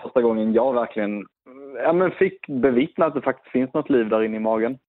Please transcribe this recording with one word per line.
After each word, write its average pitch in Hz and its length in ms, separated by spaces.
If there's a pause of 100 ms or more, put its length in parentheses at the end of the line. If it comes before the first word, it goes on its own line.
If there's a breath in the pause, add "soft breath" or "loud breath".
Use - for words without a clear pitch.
första - 200
gången 110 300
jag 123 220
verkligen, 104 500 (600)
ja, 160 80
men 180 180
fick - 380
bevittna 135 580
att 147 80
det 135 80
faktiskt - 300
finns 127 220
något 151 160
liv 117 180
där 110 140
inne 110 140
i 110 40
magen. 113 380 (100)